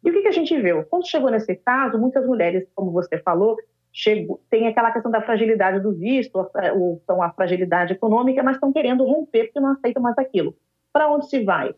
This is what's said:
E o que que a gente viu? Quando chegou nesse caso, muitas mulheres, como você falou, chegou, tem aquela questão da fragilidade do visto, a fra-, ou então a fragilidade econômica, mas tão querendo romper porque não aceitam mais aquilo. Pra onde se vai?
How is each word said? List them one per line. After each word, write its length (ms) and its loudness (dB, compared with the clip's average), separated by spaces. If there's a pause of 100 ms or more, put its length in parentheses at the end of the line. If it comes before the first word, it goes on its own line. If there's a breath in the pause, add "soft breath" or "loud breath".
E 60 4
o 20 -2
que 100 2
que 60 2
a 40 2
gente 280 0
viu? 240 0
Quando 240 -4
chegou 220 0
nesse 240 -2
caso, 420 -2
muitas 300 0
mulheres, 480 0
como 160 -4
você 280 -4
falou, 380 0 (360)
chegou, 580 -2
tem 160 2
aquela 240 0
questão 220 -4
da 100 0
fragilidade 560 0
do 140 -2
visto, 480 -2
a 40 -2
fra-, 300 -4
ou 280 0
então 200 0
a 80 0
fragilidade 640 0
econômica, 500 2
mas 160 0
tão 140 0
querendo 320 2
romper 400 0
porque 160 -6
não 120 2
aceitam 300 -2
mais 160 0
aquilo. 380 -2 (360)
Pra 160 4
onde 200 0
se 160 -2
vai? 340 0